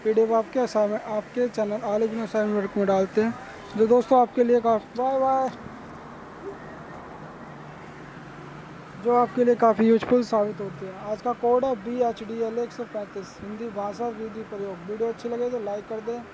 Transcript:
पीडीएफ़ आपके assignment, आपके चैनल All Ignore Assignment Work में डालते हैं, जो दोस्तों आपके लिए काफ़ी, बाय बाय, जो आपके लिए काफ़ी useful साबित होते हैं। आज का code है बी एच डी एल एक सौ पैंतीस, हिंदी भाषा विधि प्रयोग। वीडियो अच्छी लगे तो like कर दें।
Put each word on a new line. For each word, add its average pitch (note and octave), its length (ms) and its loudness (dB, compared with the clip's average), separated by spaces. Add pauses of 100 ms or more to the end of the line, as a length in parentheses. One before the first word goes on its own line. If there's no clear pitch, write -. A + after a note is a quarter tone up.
पीडीएफ़ A3 300 4
आपके A3+ 260 2
assignment, G#3+ 480 2
आपके A3 420 -2
चैनल G#3+ 340 -2
All G#3+ 220 2
Ignore A3 220 -2
Assignment G#3+ 320 2
Work G3 180 -2
में G3+ 100 4
डालते G3 340 4
हैं, A3 120 2 (440)
जो G#3+ 100 6
दोस्तों B3 340 6
आपके B3 220 4
लिए A#3+ 180 6
काफ़ी, A3 360 0
बाय C4 220 2
बाय, C4 300 2 (3500)
जो A#3+ 120 6
आपके A#3+ 300 4
लिए A#3+ 120 6
काफ़ी A3+ 300 6
useful A#3 380 6
साबित G#3 360 0
होते G3 240 -8
हैं। F#3+ 260 -8
आज G#3+ 100 -6
का B3 200 -2
code B3 240 4
है C4+ 180 0
बी A#3+ 200 -4
एच A#3 200 -2
डी A3+ 200 -6
एल A3+ 160 -2
एक A#3+ 120 -4
सौ B3 120 -8 (100)
पैंतीस, G3+ 480 -10
हिंदी G#3+ 340 -8
भाषा G#3 380 -4
विधि A3 320 -8
प्रयोग। F#3+ 440 -8
वीडियो A3 200 -2
अच्छी A#3 200 -6
लगे A#3+ 200 -2
तो A#3+ 160 -4
like G3+ 240 -6
कर A3 120 -6
दें। A#3 200 -6 (120)